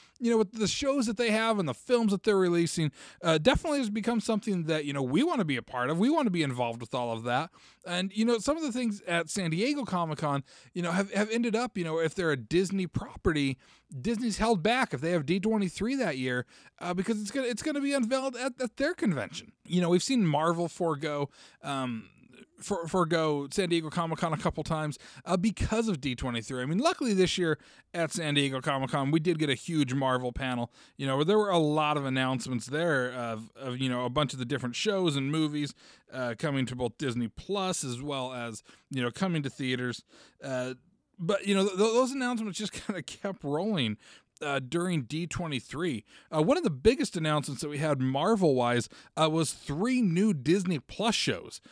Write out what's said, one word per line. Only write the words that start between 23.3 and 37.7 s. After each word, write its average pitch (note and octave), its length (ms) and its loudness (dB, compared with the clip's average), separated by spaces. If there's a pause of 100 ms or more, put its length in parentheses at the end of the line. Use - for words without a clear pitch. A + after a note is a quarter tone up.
San F3+ 200 0
Diego E3 180 0
Comic-Con E3 460 -2
a - 20 2
couple D#3 260 -2
times, D#3 360 -2 (260)
uh, F3 120 0
because A3 520 2
of E3+ 120 0
D C3 140 -2
twenty-three. B2 480 -4
I B2+ 40 -4
mean, D#3+ 120 0
luckily D4 360 2
this F#3 220 4
year E3 220 2 (340)
at E3 200 -2
San D#3 220 -2
Diego C#3 260 2
Comic-Con, C#3 500 0
we D#3+ 80 4
did D#3+ 220 0
get D3+ 100 2
a C3+ 40 2
huge C#3+ 400 0
Marvel B2+ 360 0
panel, B2 400 -4 (260)
you C#3 100 -6
know, C3+ 100 0
where D3 80 2
there G3+ 140 4
were G#3 120 2
a F3 80 4
lot D3+ 380 2
of C#3+ 80 -2
announcements C3 640 -2
there C#3 460 0
of, A2+ 440 -8
of, B2+ 220 -8
you C3 100 -2
know, B2 160 -2
a B2 60 -2
bunch C#3 240 0
of C3 40 -8
the B2+ 60 -6
different B2 320 -4
shows F#3+ 400 0
and C3+ 160 -2
movies, D3 420 -2 (380)
uh, B2 260 -4
coming C#3 280 0
to B2 100 -6
both B2 220 -2
Disney A#2+ 300 -2
Plus F#3 540 -4